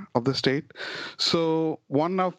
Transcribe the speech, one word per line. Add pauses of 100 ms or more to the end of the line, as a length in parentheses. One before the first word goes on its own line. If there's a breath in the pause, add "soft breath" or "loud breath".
(160)
of
the
state. (520 loud breath)
So
one
of